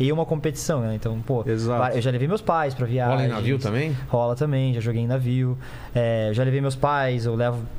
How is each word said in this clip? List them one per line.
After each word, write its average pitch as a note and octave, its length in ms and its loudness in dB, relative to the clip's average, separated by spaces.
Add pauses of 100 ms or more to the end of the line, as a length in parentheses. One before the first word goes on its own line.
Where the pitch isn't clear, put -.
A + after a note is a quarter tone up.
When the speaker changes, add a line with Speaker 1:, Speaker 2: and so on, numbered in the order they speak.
Speaker 1:
E C3 100 2
uma D#3+ 140 0
competição, D#3 560 -2
né? A2 140 0
Então, A2+ 260 -4
pô, A#2 260 0
Speaker 2:
Exato. A#2 520 0
Speaker 1:
eu - 20 2
já B2+ 100 2
levei B2 160 0
meus G3+ 140 0
pais D#3+ 320 0
pra B2+ 140 -2
viagens. B2 340 2
Speaker 3:
Rola C3 60 2
em B2 40 2
navio A#2 280 0
também? C3 360 0 (140)
Speaker 1:
Rola A#2+ 260 2
também, C3+ 380 0
já A#2+ 80 0
joguei A2+ 220 0
em A#2 40 0
navio. B2+ 520 0 (360)
É, A2+ 380 2
já A#2 100 2
levei C3+ 200 2
meus C3+ 140 0
pais, C3 500 0
eu A#2 80 0
levo A#2+ 240 0 (200)